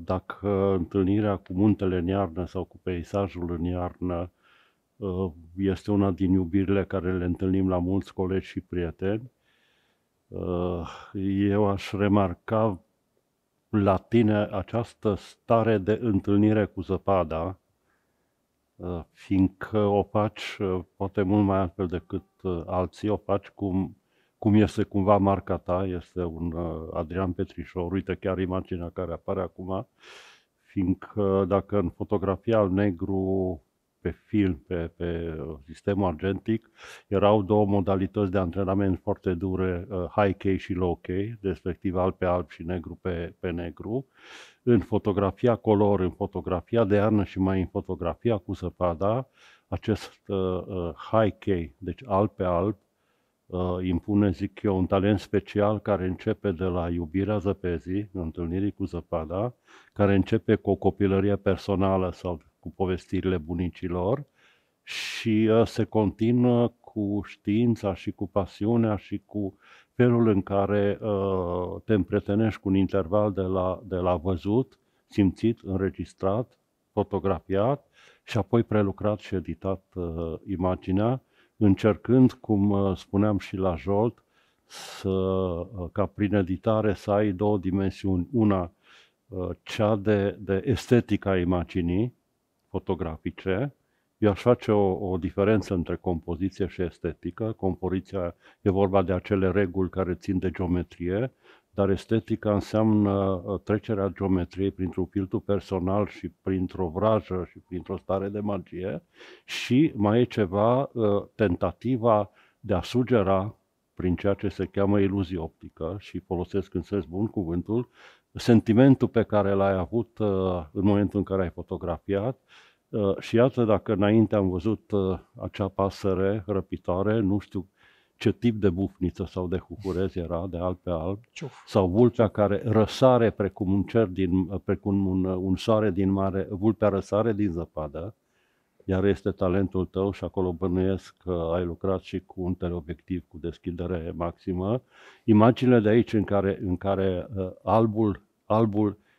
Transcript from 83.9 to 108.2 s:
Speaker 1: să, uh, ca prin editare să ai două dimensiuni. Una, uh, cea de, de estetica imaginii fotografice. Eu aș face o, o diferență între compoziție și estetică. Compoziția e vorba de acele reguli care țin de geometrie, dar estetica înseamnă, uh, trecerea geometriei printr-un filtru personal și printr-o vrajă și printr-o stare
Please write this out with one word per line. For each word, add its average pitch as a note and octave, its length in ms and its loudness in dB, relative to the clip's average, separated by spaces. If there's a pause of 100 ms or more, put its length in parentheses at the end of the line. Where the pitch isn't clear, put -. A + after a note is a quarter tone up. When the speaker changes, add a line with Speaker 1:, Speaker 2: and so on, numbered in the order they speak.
Speaker 1:
să, - 440 -10
uh, F#2+ 840 -2
ca G2+ 140 0
prin G#2 280 -2
editare G2+ 600 0
să - 180 -4
ai G#2 200 4
două G#2 260 0
dimensiuni. F#2 720 -2
Una, G#2 400 2 (560)
uh, F#2 220 -8 (140)
cea A2 320 0
de, G2+ 440 0
de F#2+ 260 -2
estetica G#2+ 720 2
imaginii F2+ 760 0 (560)
fotografice. F#2 1040 -6 (440)
Eu G#2 140 4
aș F#2 100 -4
face B2 300 2
o, G2 380 2
o F#2 80 -2
diferență G2 560 0
între F2 220 -2
compoziție F2 720 -4
și - 140 -10
estetică. F2 720 -6
Compoziția F#2 840 -4 (260)
e G#2 80 4
vorba G2 320 4
de F#2 120 -2
acele F#2+ 380 0
reguli F#2 380 0
care F2+ 260 -2
țin F#2 240 -4
de F2+ 120 -2
geometrie, F2+ 800 -4 (380)
dar G2 200 2
estetica G#2+ 640 0
înseamnă, G#2 580 2 (340)
uh, G2 140 -4
trecerea G#2 480 -2
geometriei F#2 640 -2
printr-un F#2 340 -4
filtru G2 340 -4
personal F#2+ 680 -2
și - 220 -12 (120)
printr-o F#2 460 -4
vrajă F#2 640 -2
și - 100 -20
printr-o F2+ 380 -10
stare F#2+ 320 -4